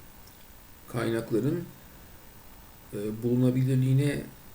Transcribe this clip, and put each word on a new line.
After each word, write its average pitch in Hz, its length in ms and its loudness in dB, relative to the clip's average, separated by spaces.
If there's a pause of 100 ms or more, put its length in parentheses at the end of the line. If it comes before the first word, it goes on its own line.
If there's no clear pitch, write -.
(880)
kaynakların, 117 760 0 (1300)
e, 107 300 -6
bulunabilirliğine 131 1000 2 (320)